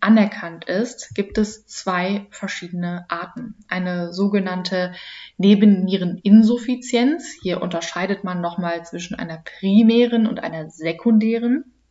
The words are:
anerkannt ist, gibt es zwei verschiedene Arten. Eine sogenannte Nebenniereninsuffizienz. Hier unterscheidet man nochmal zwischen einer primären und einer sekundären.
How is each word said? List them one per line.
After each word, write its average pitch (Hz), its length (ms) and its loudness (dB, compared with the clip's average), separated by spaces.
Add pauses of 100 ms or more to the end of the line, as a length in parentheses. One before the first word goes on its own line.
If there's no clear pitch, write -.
anerkannt 196 680 2
ist, 214 480 -6
gibt 202 240 -6
es 214 260 -4
zwei 190 640 -6
verschiedene 175 800 -10
Arten. 170 460 -10 (140)
Eine 180 440 -4
sogenannte 185 800 -2 (460)
Nebenniereninsuffizienz. 214 2000 4
Hier 180 220 -4
unterscheidet 180 600 -6
man 180 200 -6
nochmal 170 420 -6
zwischen 175 300 -12
einer 160 240 -10
primären 226 880 2
und - 160 -6
einer 160 260 -8
sekundären. 226 960 0 (260)